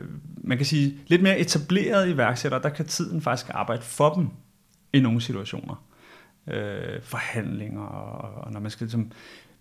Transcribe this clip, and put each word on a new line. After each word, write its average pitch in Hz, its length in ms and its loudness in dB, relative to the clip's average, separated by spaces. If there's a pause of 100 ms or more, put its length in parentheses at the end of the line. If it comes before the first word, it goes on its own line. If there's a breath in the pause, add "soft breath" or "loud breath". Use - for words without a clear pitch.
(380)
man 127 200 -2
kan 139 80 2
sige, 143 320 2 (100)
lidt 175 140 6
mere 190 180 6
etablerede 185 720 2
iværksættere, 131 500 2
der 151 80 2
kan 151 160 -4
tiden 160 360 -4
faktisk 127 320 0
arbejde 113 280 -2
for 147 320 2
dem 170 160 2 (640)
i 139 60 8
nogle 117 220 4
situationer. - 640 -8 (640 soft breath)
Øh, 104 560 -6
forhandlinger, 107 800 -6
og, 104 640 -10
og 110 60 -12
når 107 80 -10
man 107 120 -6
skal - 140 -8
ligesom, 113 260 -2 (500 loud breath)